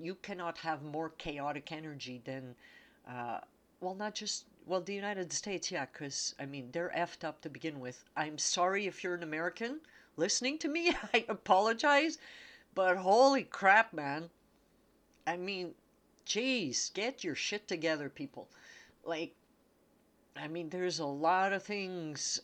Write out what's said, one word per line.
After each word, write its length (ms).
you 120
cannot 440
have 240
more 340
chaotic 540
energy 520
than, 320
uh, 300
well, 140
not 180
just, 320
well, 140
the 120
United 400
States, 380
yeah, 160
'cause, 520
I 60
mean, 260
they're 240
effed 280
up 180
to 80
begin 300
with. 260
I'm 220
sorry 480
if 180
you're 120
an 80
American 580
listening 440
to 80
me. 360
<laughs> 100
I 140
apologize. 920
But 220
holy 460
crap, 500
man. 360
I 120
mean, 360
jeez, 680
get 300
your 120
shit 320
together, 420
people. 380
Like, 320
I 100
mean, 220
there's 300
a 60
lot 480
of 100
things, 800